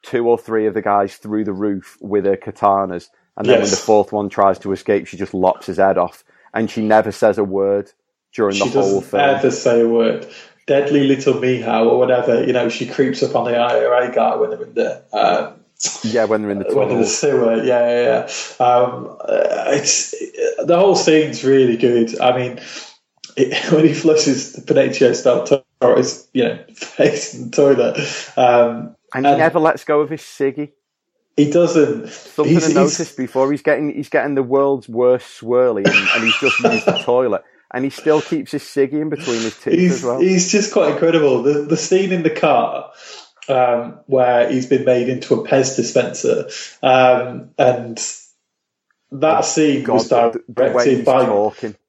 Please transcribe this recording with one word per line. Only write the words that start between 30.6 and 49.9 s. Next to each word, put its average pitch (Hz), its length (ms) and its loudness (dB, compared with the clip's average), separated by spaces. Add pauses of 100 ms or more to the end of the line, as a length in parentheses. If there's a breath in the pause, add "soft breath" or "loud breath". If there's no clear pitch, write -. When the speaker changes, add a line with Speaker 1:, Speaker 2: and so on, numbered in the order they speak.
Speaker 2:
He 143 140 2
doesn't. 165 600 2
Speaker 1:
Something - 440 -4
Speaker 2:
He's, 160 100 2
Speaker 1:
I - 20 2
Speaker 2:
he's 165 100 2
Speaker 1:
noticed 147 400 0
before. 131 340 -2
He's 147 120 -4
getting, 147 300 0
he's - 180 -10
getting 143 260 -2
the 135 60 0
world's 139 460 0
worst 123 520 0
swirly, 113 460 0
and, - 280 2
and 113 100 -2
he's 113 140 0
just 139 220 0
used 233 260 0
the 185 120 0
Speaker 2:
<laughs> 180 60 -6
Speaker 1:
toilet, 123 380 0 (300 soft breath)
and 127 120 -4
he 139 60 -4
still 156 300 0
keeps - 320 -6
his 143 120 -6
ciggy 139 360 -2
in 156 80 -6
between 139 320 -6
his 113 160 -6
teeth - 220 -4
Speaker 2:
He's, 180 160 4
Speaker 1:
as 127 100 -6
well. 123 160 -2
Speaker 2:
he's 180 320 2
just 208 220 0
quite 160 180 2
incredible. 147 500 2
The, 147 200 0
the 151 160 -2
scene 190 340 0
in 175 100 -2
the 156 80 0
car 123 600 -2 (600 loud breath)
um, 120 560 0
where 123 440 2
he's 127 160 -2
been 131 180 2
made 123 240 2
into 131 260 -2
a - 120 -4
Pez 131 300 0
dispenser. - 720 -2 (340 loud breath)
Um, 127 760 2
and 120 400 0 (1120)
that 151 260 0
Speaker 1:
Oh, 165 40 0
Speaker 2:
scene 147 400 0
Speaker 1:
God, 117 120 -2